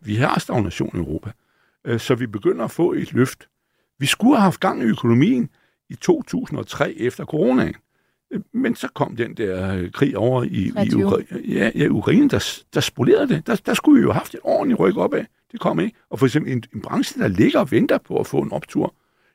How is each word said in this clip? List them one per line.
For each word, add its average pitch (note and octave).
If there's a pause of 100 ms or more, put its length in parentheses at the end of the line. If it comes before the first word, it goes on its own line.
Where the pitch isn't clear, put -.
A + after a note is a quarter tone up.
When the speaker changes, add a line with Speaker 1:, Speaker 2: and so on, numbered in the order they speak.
Speaker 1:
Vi G#2+
har C3+
stagnation -
i -
Europa, D#2 (560)
øh, A#2
så -
vi A#2+
begynder F3+
at D#3+
få -
et -
løft. - (520)
Vi C#3+
skulle B3
have G#3+
haft F#3
gang -
i -
økonomien C3 (400)
i B2+
to A#3+
tusind -
og G#2
tre -
efter -
coronaen. G3+ (800)
Men B3
så -
kom -
den A2+
der, F#2+
øh, F2+
krig -
over B2
i, -
i -
Speaker 2:
Treogtyve. -
Speaker 1:
Ukra-, -
ja, -
ja, D3+
Ukraine, D3+
der A2
s-, -
der -
spolerede C4+
det. D#3+
Der, A3+
der -
skulle D4
vi -
jo -
have -
haft -
et -
ordentligt C4+
ryk F#3+
opad. A3 (280)
Det A#3
kom D#3+
ikke. G3+ (140)
Og -
for C3+
eksempel C3+
en, A#2+ (120)
en G#2+
branche, -
der C#3+
ligger G#2
og D#3+
venter A#3+
på -
at -
få -
en C#3+
optur, - (420)